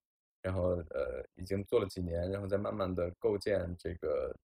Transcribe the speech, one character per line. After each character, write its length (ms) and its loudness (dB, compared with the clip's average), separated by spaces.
然 100 0
后， 180 2
呃， 340 -2
已 80 -10
经 200 0
做 160 4
了 60 2
几 160 -6
年， 280 0
然 100 -2
后 60 -4
再 120 2
慢 160 -2
慢 180 0
地 160 2
构 180 4
建 400 0
这 160 -6
个 500 -2